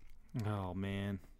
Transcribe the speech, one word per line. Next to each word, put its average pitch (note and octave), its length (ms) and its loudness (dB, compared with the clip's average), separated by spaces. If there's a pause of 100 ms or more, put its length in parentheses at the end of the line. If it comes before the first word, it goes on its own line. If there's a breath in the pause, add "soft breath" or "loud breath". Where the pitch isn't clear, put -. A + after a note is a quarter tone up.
(480)
Oh, G2 260 2
man. G2 460 2 (200)